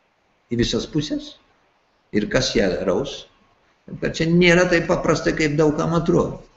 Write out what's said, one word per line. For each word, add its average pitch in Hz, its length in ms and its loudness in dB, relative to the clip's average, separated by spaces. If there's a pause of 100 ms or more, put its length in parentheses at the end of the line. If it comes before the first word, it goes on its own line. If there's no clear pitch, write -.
(500)
į 120 100 -2
visas 110 260 -2
puses. - 480 -6 (800)
Ir 104 160 -2
kas 127 260 -2
ją 107 140 2 (160)
raus? - 400 -4 (640)
Kad - 280 -6
čia 160 120 -2
nėra 175 400 6
taip 170 200 2
paprasta, 165 440 0
kaip 147 240 -2
daug 151 200 2
kam 160 200 -2
atrodo. 147 460 0 (140)